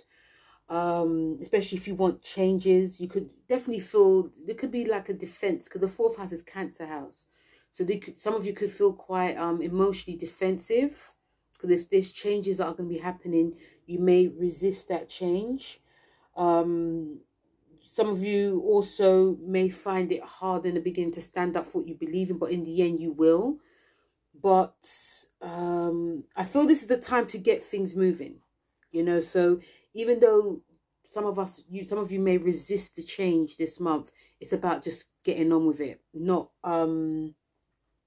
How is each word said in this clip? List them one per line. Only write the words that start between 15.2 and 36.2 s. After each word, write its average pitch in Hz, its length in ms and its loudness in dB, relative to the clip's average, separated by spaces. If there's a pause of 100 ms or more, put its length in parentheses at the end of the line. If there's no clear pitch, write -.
Um, 170 880 0 (680)
some 214 180 0
of 190 160 -2
you 202 380 0
also 190 760 4
may 185 320 0
find 185 420 -4
it 175 120 -4
hard 185 420 -4
in 175 100 -2
the 170 60 -2
beginning 175 320 -4
to 170 80 -10
stand 175 360 -4
up 175 100 -4
for - 120 -6
what 165 100 -6
you 165 60 -10
believe 175 360 -4
in, 175 80 -4
but 170 120 -2
in 175 140 -4
the 165 160 -2
end 170 220 2
you 165 100 -4
will. 165 480 4 (760)
But, - 920 0 (160)
um, 170 800 -4 (100)
I 185 100 -4
feel 285 220 2
this 302 160 6
is - 60 -16
the 247 80 4
time 247 300 0
to - 120 -10
get 202 240 2
things 190 320 -4
moving, 175 460 0 (500)
you 165 120 0
know. 175 180 2
So 175 400 2 (320)
even 226 280 2
though 208 420 6 (460)
some 208 160 -6
of 196 140 -2
us, 190 300 -6
you, 185 160 -10
some 202 140 -4
of 196 120 -4
you 190 80 -4
may 190 180 4
resist 180 600 -2
the 170 60 -12
change 165 560 -2
this 160 200 -6
month, 160 320 -2 (300)
it's - 120 -10
about 180 300 -2
just - 280 -10 (120)
getting 165 300 2
on 160 140 4
with 147 140 0
it, 127 200 -8 (120)
not, 170 380 -2 (140)